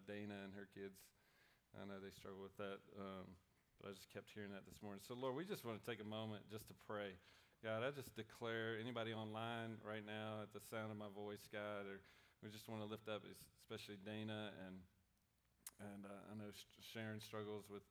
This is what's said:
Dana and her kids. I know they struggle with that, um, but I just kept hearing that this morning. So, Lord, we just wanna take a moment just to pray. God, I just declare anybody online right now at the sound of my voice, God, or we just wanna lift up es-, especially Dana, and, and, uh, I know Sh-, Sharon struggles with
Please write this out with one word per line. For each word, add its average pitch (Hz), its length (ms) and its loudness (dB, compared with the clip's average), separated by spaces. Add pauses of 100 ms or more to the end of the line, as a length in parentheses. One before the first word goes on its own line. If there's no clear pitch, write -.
Dana 104 400 0
and 98 80 -2
her 101 240 -6
kids. 98 240 -4 (800)
I 98 80 -2
know 98 160 -4
they 98 80 -4
struggle 98 320 -6
with 95 160 -8
that, 98 240 0 (160)
um, 95 320 -2 (480)
but - 100 -4
I 101 60 -2
just - 160 -12
kept 101 240 -4
hearing 101 160 0
that 95 160 -4
this 92 160 -10
morning. 101 160 -2
So, 123 160 -4
Lord, 127 240 4
we 190 80 0
just 202 160 0
wanna 113 160 2
take 107 240 0
a 104 40 -2
moment 107 440 2
just 107 160 -2
to 95 160 -10
pray. 101 320 2 (480)
God, 113 240 8
I 143 80 4
just 131 240 -2
declare 113 560 4
anybody 113 400 4
online 110 640 2
right 107 240 2
now 107 400 2
at 104 80 -6
the 104 80 -4
sound 110 320 2
of 107 80 0
my 107 160 0
voice, 104 320 0
God, 104 400 2
or 98 160 -4 (400)
we 107 80 -4
just 107 160 -8
wanna 110 160 2
lift 107 240 0
up 104 160 2
es-, 95 240 -8 (160)
especially 104 400 -2
Dana, 107 480 4 (160)
and, 92 160 -4 (960)
and, 101 260 -4
uh, 98 260 -6
I - 40 -4
know 104 160 -2
Sh-, - 420 -10
Sharon 110 260 0
struggles 107 520 0
with 101 200 -4